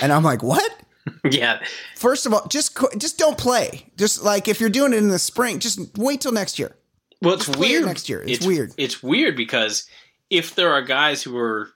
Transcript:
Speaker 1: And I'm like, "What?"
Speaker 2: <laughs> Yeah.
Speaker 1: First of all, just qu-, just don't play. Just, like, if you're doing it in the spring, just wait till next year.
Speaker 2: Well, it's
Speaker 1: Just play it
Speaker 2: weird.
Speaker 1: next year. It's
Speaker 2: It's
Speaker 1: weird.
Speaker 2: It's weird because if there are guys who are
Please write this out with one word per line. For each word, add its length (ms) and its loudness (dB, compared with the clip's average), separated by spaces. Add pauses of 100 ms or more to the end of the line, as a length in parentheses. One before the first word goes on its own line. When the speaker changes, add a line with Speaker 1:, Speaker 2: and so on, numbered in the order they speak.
Speaker 1:
And 100 2
I'm 120 4
like, 180 2
"What?" 300 2 (340)
Speaker 2:
<laughs> 180 -10
Yeah. 380 0 (340)
Speaker 1:
First 300 2
of 80 2
all, 140 0
just 280 -2
qu-, 220 0
just 220 -6
don't 180 4
play. 480 -2 (120)
Just, 260 0
like, 240 2
if 120 0
you're 100 2
doing 240 4
it 40 2
in 120 4
the 100 2
spring, 400 -2
just 200 -4 (180)
wait 240 -2
till 100 -2
next 280 -2
year. 160 -6 (480)
Speaker 2:
Well, 120 4
it's 100 -4
Speaker 1:
Just 120 -2
play 100 2
it 60 4
Speaker 2:
weird. 120 2
Speaker 1:
next 240 -6
year. 120 -6
It's 180 -6
Speaker 2:
It's 80 -2
Speaker 1:
weird. 300 0
Speaker 2:
It's 260 -6
weird 340 0
because 500 -2 (440)
if 240 0
there 180 4
are 80 2
guys 400 0
who 160 -8
are 380 -2